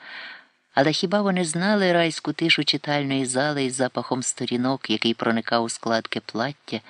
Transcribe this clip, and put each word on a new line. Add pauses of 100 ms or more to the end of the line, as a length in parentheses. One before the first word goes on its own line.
(720)
але
хіба
вони
знали
райську
тишу
читальної
зали
із
запахом
сторінок,
який
проникав
у
складки
плаття,